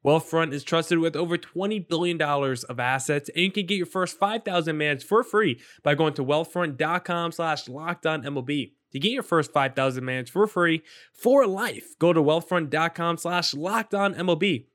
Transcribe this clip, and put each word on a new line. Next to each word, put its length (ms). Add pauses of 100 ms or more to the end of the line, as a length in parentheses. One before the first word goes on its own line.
Wealthfront 520
is 100
trusted 340
with 160
over 220
twenty 420
billion 380
dollars 480
of 160
assets, 480
and 160
you 80
can 140
get 100
your 80
first 340
five 280
thousand 320
managed 280
for 160
free 380 (220)
by 120
going 200
to 100
wealthfront 540
dot 260
com 280
slash 360
locked 380
on 180
M 100
L 80
B. 340 (140)
To 80
get 140
your 100
first 300
five 240
thousand 280
managed 280
for 160
free 340 (320)
for 320
life, 540
go 120
to 80
wealthfront 480
dot 280
com 200
slash 380
locked 400
on 220
M 120
L 60
B. 400